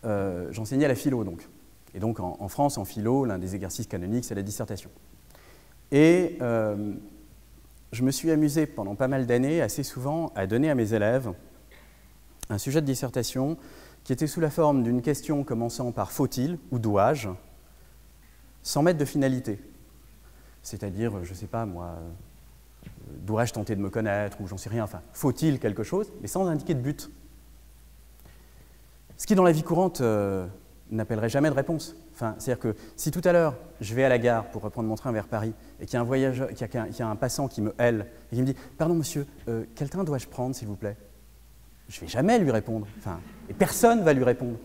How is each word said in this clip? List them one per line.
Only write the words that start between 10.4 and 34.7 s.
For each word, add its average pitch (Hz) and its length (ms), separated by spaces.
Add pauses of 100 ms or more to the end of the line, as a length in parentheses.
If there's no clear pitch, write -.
donner 131 240
à - 20
mes 113 220
élèves 110 360 (1160)
un 104 80
sujet 143 240
de 143 60
dissertation 131 680 (480)
qui - 80
était 131 140
sous 147 140
la 156 100
forme 147 320
d'une 120 220
question 143 400
commençant 120 480
par « 107 200
faut-il » 147 460 (140)
ou « 123 80
dois-je », 110 500 (1300)
sans - 180
mettre 170 160
de 147 80
finalité. 131 540 (1040)
C'est-à-dire, 101 600
je 87 120
sais 98 100
pas, 117 220
moi, 87 320
euh, « - 880 (380)
dois-je 110 260
tenter 107 220
de 98 60
me 98 100
connaître » 104 500
ou 95 60
j'en 92 100
sais - 120
rien, 110 140
enfin, « 95 180 (120)
faut-il 139 460
quelque 107 240
chose », 202 280 (100)
mais 101 60
sans 185 200
indiquer 156 260
de 131 80
but. 143 300 (2000)
Ce - 100
qui, 214 80
dans 190 80
la 175 80
vie 156 100
courante, 175 400
euh, 101 460 (420)
n'appellerait 113 400
jamais 143 220
de 123 40
réponse. 143 400 (280)
Enfin, 110 140
c'est-à-dire 123 240
que 110 140 (200)
si - 160
tout 175 140
à 175 80
l'heure, 160 220 (260)
je 107 120
vais 131 120
à 131 40
la 123 80
gare 117 280
pour 104 160
reprendre 110 260